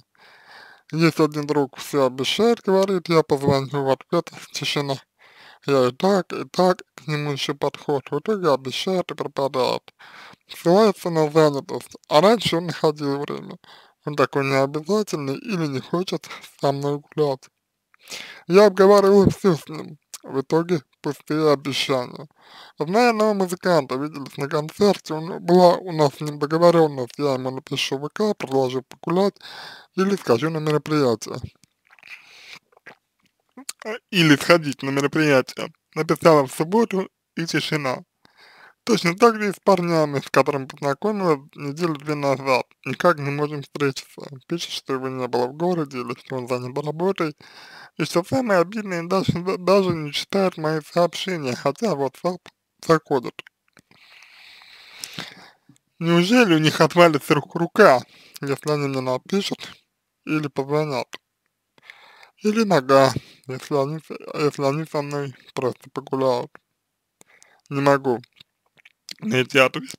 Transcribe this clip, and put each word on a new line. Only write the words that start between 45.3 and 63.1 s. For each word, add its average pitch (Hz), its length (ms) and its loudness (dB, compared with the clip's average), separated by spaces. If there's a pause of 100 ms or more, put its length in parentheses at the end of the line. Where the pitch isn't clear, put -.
в 131 80 -8
городе 151 460 -4
или 120 180 -8
что - 180 -10
он 123 120 -8
занят 123 280 -6
работой. 156 580 -4 (640)
И 170 80 -4
что 170 200 0
самое 240 360 2
обидное, 185 440 -4
даже, 180 280 0 (240)
даже 185 320 2
не 156 240 -6
читает 190 460 -2
мои 156 240 -2
сообщения, 170 720 -2
хотя 160 400 -2
в 139 80 -4
WhatsApp 170 380 -6 (460)
заходит. 143 560 0 (2500)
Неужели 175 560 4
у 156 40 6
них 156 240 2
отвалится 160 520 4
рук-, - 200 -2
рука, 165 480 6 (400)
если 139 280 -4
они 147 180 -2
мне 135 120 -6
напишут 127 720 -6 (560)
или 151 220 -4
позвонят? 139 600 -4 (1300)
Или 214 220 0
нога, 135 500 4 (320)